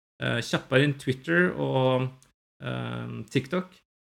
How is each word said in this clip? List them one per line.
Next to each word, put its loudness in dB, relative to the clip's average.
Eh, -2
kjappere 2
enn 2
Twitter 2
og, 2
eh, -8
TikTok. -4